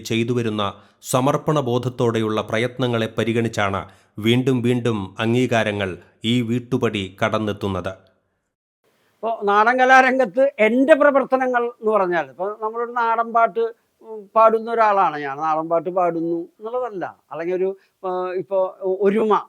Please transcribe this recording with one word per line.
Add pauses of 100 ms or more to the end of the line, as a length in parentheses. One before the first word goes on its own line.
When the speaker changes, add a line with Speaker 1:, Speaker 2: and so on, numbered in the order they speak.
Speaker 1:
ചെയ്തുവരുന്ന (480)
സമർപ്പണ (100)
ബോധത്തോടെയുള്ള
പ്രയത്നങ്ങളെ (100)
പരിഗണിച്ചാണ് (440)
വീണ്ടും (100)
വീണ്ടും (260)
അംഗീകാരങ്ങൾ (420)
ഈ (140)
വീട്ടുപടി (180)
കടന്നെത്തുന്നത്. (1300)
Speaker 2:
ഇപ്പോൾ (160)
നാടൻ
കലാരംഗത്ത് (220)
എൻ്റെ
പ്രവർത്തനങ്ങൾ (160)
എന്ന്
പറഞ്ഞാൽ
ഇപ്പോൾ (120)
നമ്മളൊരു
നാടൻ
പാട്ട്, (400)
ഉം, (160)
പാടുന്ന
ഒരാളാണ്
ഞാൻ. (100)
നാടൻ
പാട്ട്
പാടുന്നു (220)
എന്നുള്ളതല്ല. (260)
അല്ലെങ്കിൽ
ഒരു, (380)
ആ, (320)
ഇപ്പോൾ (440)
ഒരുമ (160)